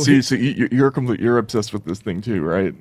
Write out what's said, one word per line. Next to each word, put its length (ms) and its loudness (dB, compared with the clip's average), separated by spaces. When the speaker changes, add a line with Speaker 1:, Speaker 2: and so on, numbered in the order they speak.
Speaker 1:
so 80 4
Speaker 2:
he 60 8
Speaker 1:
you, 40 4
so 140 -2
you, 160 0
you're, 220 -2
you're 180 4
complete-, 300 -2
you're 160 4
obsessed 340 -2
with 140 -8
this 140 -6
thing 200 -6
too, 220 -2
right? 400 -2